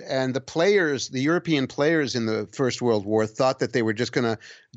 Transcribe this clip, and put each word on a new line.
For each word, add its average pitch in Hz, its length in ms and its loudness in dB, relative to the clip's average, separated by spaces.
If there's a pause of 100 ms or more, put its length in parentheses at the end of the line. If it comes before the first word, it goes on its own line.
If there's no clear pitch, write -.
and 131 260 -2
the 131 80 -2
players, 165 680 0
the 131 120 -4
European 156 460 0
players 143 480 0
in 117 100 0
the 107 280 -2
First 123 280 -2
World 110 240 2
War 110 200 2
thought 131 340 0
that 120 140 -2
they 123 80 2
were 110 120 0
just 117 200 -4
gonna 117 240 0 (400)